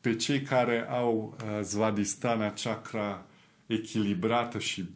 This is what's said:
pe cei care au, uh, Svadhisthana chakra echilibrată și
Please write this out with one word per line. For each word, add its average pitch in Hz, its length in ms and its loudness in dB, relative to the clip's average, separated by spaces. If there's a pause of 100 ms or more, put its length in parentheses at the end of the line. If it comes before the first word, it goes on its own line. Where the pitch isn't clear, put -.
pe 117 160 2
cei 139 260 0
care 120 460 2
au, 117 560 0
uh, 107 200 -2
Svadhisthana 104 840 0
chakra 104 760 -4 (400)
echilibrată 110 920 0
și 92 380 -4